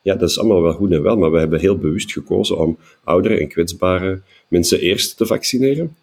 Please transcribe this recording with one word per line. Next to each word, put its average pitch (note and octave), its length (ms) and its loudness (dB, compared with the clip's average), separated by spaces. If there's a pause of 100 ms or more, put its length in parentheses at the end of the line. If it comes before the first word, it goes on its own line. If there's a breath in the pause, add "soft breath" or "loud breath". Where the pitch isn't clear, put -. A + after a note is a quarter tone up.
ja, F#2+ 140 0
dat F2 140 0
is - 100 -4
allemaal G#2 220 4
wel E2 120 2
goed F#2+ 180 0
en D#2 100 2
wel, G#2+ 160 2
maar D#2+ 140 2
we E2 80 2
hebben D#2+ 200 0
heel F2+ 180 2
bewust E2 340 -4
gekozen G2+ 460 -2
om E2 200 -2 (260 soft breath)
ouderen F#2 360 0
en D2+ 80 -2
kwetsbare F#2 760 -2 (260 soft breath)
mensen F2 320 0
eerst - 380 -2
te A2+ 80 0
vaccineren C3+ 760 -2